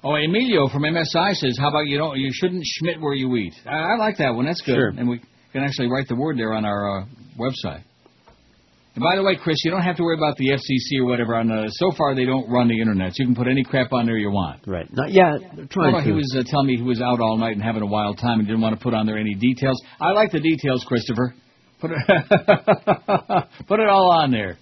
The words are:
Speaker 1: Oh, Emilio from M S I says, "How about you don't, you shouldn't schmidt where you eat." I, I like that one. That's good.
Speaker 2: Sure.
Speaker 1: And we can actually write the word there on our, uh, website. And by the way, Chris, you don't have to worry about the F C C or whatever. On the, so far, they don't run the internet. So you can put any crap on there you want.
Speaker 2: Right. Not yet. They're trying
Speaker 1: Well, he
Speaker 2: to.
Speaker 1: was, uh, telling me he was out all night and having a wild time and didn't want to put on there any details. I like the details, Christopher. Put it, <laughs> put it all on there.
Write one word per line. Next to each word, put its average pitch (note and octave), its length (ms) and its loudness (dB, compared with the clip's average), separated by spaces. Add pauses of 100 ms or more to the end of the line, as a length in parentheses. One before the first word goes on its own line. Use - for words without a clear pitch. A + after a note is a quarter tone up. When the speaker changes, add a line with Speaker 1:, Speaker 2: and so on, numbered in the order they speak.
Speaker 1:
Oh, D3 120 0
Emilio E3+ 540 2
from C#3+ 160 -2
M D#3+ 100 0
S E3 220 -2
I F#3+ 160 2
says, B2+ 260 -2
"How C#3+ 100 2
about D3+ 180 -2
you C#3+ 100 -2
don't, D3 200 -2
you C3+ 140 -2
shouldn't F3+ 340 -2
schmidt D#3+ 360 -4
where C#3+ 140 -2
you B2+ 200 -2
eat." F#2 180 -4 (120)
I, D#3+ 280 -2
I - 40 2
like G#3+ 220 0
that C3 160 0
one. B2 100 -2
That's E3+ 160 -4
good. C3 140 0
Speaker 2:
Sure. B2 140 2
Speaker 1:
And B2 200 -4
we A#2+ 100 -4 (320)
can C3+ 120 -4
actually C3+ 260 -2
write C3 180 -2
the A#2+ 80 -4
word C#3+ 220 -2
there A2 160 -2
on G#2+ 120 -2
our, G2+ 360 -2
uh, G2+ 40 -12 (320)
website. A#2 440 -6 (1120)
And A#2 80 -4
by F3 120 4
the G3 80 0
way, F#3+ 120 2
Chris, D#3 300 -2
you E3 60 2
don't F#3 100 0
have F3 160 0
to F3 60 0
worry E3+ 120 2
about D3+ 220 0
the C3+ 160 2
F C3+ 60 0
C C3 180 -2
C C3+ 220 -2
or B2+ 60 2
whatever. A#2+ 300 0
On A2+ 120 0
the, A2 240 0
so F3 260 0
far, C#3+ 180 2
they B2+ 100 2
don't C3 240 0
run A#2+ 180 4
the A2+ 120 2
internet. F#2+ 360 0
So C3+ 80 -2
you B2 40 0
can B2 80 4
put A#2+ 120 0
any C3 160 2
crap B2+ 280 0
on A#2+ 140 0
there A2+ 120 0
you G2+ 120 -2
want. F2+ 380 -2
Speaker 2:
Right. F2+ 260 -6
Not C#3+ 180 -4
yet. F3+ 300 4 (140)
They're D3+ 100 -14
trying D3 280 2
Speaker 1:
Well, C3 100 0
he A2+ 80 2
Speaker 2:
to. - 40 2
Speaker 1:
was, C3+ 220 -2
uh, B2+ 100 0
telling C#3 200 0
me B2+ 100 0
he A#2 60 -4
was B2 180 -2
out B2 180 0
all A2 180 0
night A2+ 160 -2
and G#2 100 -4
having A2 180 -2
a G#2 60 -4
wild G#2 320 -2
time A#2+ 200 0
and G#2+ 80 0
didn't A2+ 140 0
want A2 160 0
to - 60 -16
put B2 100 0
on A2 140 0
there G#2+ 100 -2
any G#2+ 160 -4
details. B2+ 480 0 (180)
I D#3+ 120 2
like G#3 200 4
the D#3+ 80 -2
details, D3 480 0
Christopher. B2 460 -2 (480)
Put E3 100 -6
it, D#3+ 60 -4
<laughs> - 1700 2
put G#3+ 120 2
it G#3+ 100 4
all F#3+ 220 6
on D#3 200 4
there. G2+ 300 -2